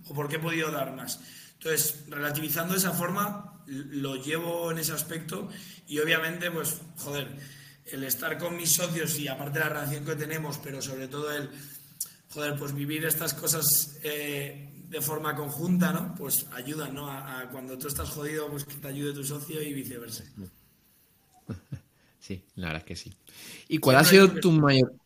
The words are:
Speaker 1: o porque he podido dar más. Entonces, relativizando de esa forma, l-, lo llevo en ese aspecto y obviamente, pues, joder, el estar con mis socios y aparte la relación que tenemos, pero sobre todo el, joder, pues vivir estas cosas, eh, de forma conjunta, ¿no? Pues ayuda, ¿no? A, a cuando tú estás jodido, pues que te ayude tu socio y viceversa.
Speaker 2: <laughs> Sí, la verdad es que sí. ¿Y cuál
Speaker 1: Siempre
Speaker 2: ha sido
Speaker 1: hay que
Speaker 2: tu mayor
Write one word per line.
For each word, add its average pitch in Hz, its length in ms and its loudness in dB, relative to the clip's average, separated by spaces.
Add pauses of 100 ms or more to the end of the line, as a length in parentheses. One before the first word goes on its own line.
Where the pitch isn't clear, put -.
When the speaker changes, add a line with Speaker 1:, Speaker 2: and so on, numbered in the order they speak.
Speaker 1:
o 143 60 -12
porque 143 220 -4
he - 20 -2
podido 160 320 0
dar 135 240 -4
más. 123 260 -8 (340)
Entonces, - 540 -2
relativizando 151 640 -2
de 190 60 2
esa 185 140 2
forma, 196 760 -2
l-, 139 340 -8
lo 139 160 -4
llevo 165 540 -2
en 165 80 -2
ese 160 140 0
aspecto 165 560 -6 (380)
y 147 120 -4
obviamente, 165 520 0
pues, 156 300 -2 (180)
joder, 143 300 -6 (580)
el 135 180 -8
estar 151 340 -4
con 175 180 -4
mis 170 160 0
socios 165 460 0
y 143 100 -4
aparte 139 300 -4
la 156 100 2
relación 147 360 -4
que 127 120 -2
tenemos, 151 420 -4
pero 139 220 -8
sobre 131 280 -8
todo 147 240 -4
el, 147 180 -4 (800)
joder, 147 280 -4
pues 143 160 -4
vivir 147 300 -2
estas 160 300 0
cosas, - 680 2
eh, 143 680 -4 (160)
de 156 140 -6
forma 151 340 -2
conjunta, 160 560 2
¿no? - 240 -2
Pues - 360 -2
ayuda, 143 360 -6
¿no? 143 220 -8
A, 135 300 -8
a 123 100 -10
cuando 131 280 -10
tú 143 100 -8
estás 139 220 -4
jodido, 151 400 -4
pues 143 140 -6
que - 120 -14
te 143 120 -10
ayude 143 260 -2
tu 139 100 -6
socio 147 380 -4
y 147 120 -4
viceversa. 117 500 -8 (120)
Speaker 2:
<laughs> 95 240 -14 (1600)
Sí, - 260 -10 (120)
la 90 120 -6
verdad 80 140 -4
es - 40 -18
que 85 100 -10
sí. - 180 -14 (540)
¿Y 156 100 2
cuál 131 180 8
Speaker 1:
Siempre - 20 12
Speaker 2:
ha 156 60 12
sido 190 240 12
Speaker 1:
hay 180 60 4
que 185 60 -2
Speaker 2:
tu 180 120 8
mayor 139 420 8 (120)